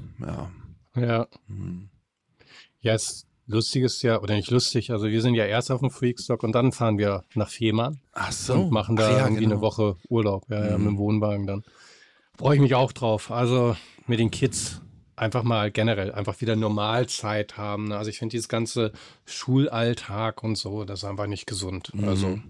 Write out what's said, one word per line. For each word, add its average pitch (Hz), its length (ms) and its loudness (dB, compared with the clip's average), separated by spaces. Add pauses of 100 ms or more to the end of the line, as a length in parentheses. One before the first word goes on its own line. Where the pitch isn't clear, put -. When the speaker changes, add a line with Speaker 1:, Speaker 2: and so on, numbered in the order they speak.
(200)
Speaker 1:
Ja. - 320 -8 (440)
Speaker 2:
Ja. 117 320 0 (200)
Speaker 1:
Mhm. 95 420 -10 (920)
Speaker 2:
Ja, 113 120 2
das - 320 -4 (200)
Lustige 113 400 2
ist - 180 -2
ja, 113 180 4
oder 101 140 0
nicht 104 160 -2
lustig, 120 400 0
also 107 160 0
wir 110 140 2
sind 120 140 4
ja 110 100 4
erst 107 240 0
auf 131 120 -2
dem 131 100 0
Freakstock - 520 -2
und 110 100 0
dann 123 180 4
fahren 113 260 2
wir 101 260 2 (120)
nach 107 140 0
Fehmarn 113 500 0 (140)
Speaker 1:
Ach 98 180 -4
so. - 220 -4
Speaker 2:
und 170 180 2
machen 110 240 2
da 110 120 4
Speaker 1:
Ach 107 40 4
ja, 107 140 6
Speaker 2:
irgendwie 107 180 2
Speaker 1:
genau. 107 120 4
Speaker 2:
eine 104 60 -2
Woche 107 360 0 (120)
Urlaub, 107 400 0
ja, 104 160 -2
ja, 104 120 0
Speaker 1:
Mhm. 104 80 0
Speaker 2:
mit 104 80 2
dem 101 40 0
Wohnwagen 104 500 0
dann. 98 160 -4 (720)
Freue 143 180 4
ich 139 60 6
mich 131 140 6
auch 127 180 4
drauf. 110 380 -2
Also 120 440 2 (320)
mit 117 120 2
den 113 120 4
Kids - 480 -2 (360)
einfach 113 280 -2
mal 110 280 2
generell 107 400 2
einfach 98 300 -6
wieder 113 140 0
Normalzeit 107 1000 -2
haben, 104 340 -6
ne? 104 80 -6
Also 107 120 -6
ich 104 80 -10
finde 113 140 -6
dieses 113 180 -6
ganze 113 420 -2 (340)
Schulalltag 117 1160 0
und 113 140 -2
so, 104 280 -6
das 98 140 -10
ist 101 60 -10
einfach 101 220 -6
nicht 101 180 -8
gesund. 95 480 -8
Speaker 1:
Mhm. 101 160 -2
Speaker 2:
Also, 95 300 0 (100)